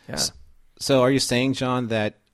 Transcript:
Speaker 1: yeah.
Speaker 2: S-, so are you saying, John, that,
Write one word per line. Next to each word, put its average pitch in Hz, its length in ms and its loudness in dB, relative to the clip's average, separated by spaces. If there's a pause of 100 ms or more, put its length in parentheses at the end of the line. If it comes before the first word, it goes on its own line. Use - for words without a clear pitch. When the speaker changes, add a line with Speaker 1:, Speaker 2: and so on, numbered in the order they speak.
Speaker 1:
yeah. 135 80 -12
Speaker 2:
S-, 143 160 -4 (480)
so 135 220 2
are 123 80 4
you 135 100 2
saying, 127 340 0
John, 127 340 -2
that, 107 320 -2 (140)